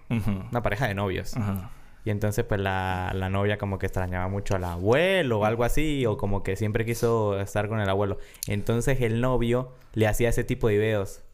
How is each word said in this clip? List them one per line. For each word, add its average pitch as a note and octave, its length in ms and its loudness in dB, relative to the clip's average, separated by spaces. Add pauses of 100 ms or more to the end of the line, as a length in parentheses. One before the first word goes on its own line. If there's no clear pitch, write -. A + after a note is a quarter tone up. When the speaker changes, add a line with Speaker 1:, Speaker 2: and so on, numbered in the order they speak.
(100)
Speaker 1:
Ujú. G#2 220 0 (180)
Speaker 2:
Una A#2+ 120 -2
pareja G#2+ 260 0
de G2 60 -2
novios. F#2+ 420 -4
Speaker 1:
Ajá. G2 340 -4 (340)
Speaker 2:
Y G#2+ 60 -2
entonces, G#2 340 0
pues, G2+ 160 -2
la, F#2+ 540 -2
la F#2+ 160 -2
novia G2+ 280 0
como G2 200 -4
que F#2+ 80 -2
extrañaba F#2 400 -2
mucho G2+ 300 -2
al F2+ 80 -2
abuelo A#2+ 760 2
o G#2 60 2
algo A2+ 180 2
así, C#3+ 420 2
o G#2+ 120 2
como G2+ 260 0
que F#2+ 140 -2
siempre A2 280 0
quiso A2 540 0
estar G#2 300 -2
con A2 100 -2
el G2+ 100 0
abuelo. G2 300 2 (300)
Entonces, A#2 540 0
el A2+ 180 2
novio B2 500 2 (220)
le G#2+ 160 2
hacía A#2 220 2
ese A#2 120 2
tipo A#2+ 240 0
de G#2 120 4
videos. G#2+ 420 0 (140)